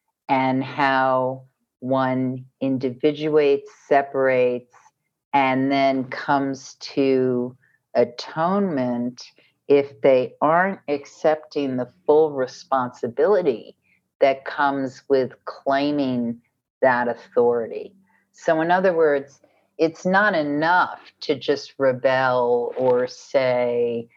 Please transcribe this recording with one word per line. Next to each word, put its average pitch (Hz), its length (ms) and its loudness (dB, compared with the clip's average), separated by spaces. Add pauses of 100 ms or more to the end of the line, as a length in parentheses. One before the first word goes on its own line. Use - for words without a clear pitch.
(300)
and 131 340 0
how 131 800 0 (360)
one 131 640 -2 (160)
individuates, 143 1080 0 (160)
separates, 131 880 0 (580)
and 135 380 2
then 135 340 2
comes 135 680 -4
to 127 800 0 (400)
atonement 131 1300 -2 (440)
if 139 340 2
they 131 400 2
aren't 175 460 0
accepting 143 920 -4
the 123 140 -6 (140)
full 151 260 4
responsibility 131 1400 -2 (440)
that 135 260 2
comes 139 640 -4
with 131 240 2 (120)
claiming 135 960 -2 (400)
that 123 260 2
authority. 120 880 -2 (380)
So 160 300 -2
in 170 100 0
other 185 220 2
words, 147 480 0 (360)
it's 160 280 -2
not 196 280 2
enough 151 640 0 (220)
to 151 140 -2
just - 420 -4
rebel 127 1000 0
or 123 300 2
say, 120 1080 -2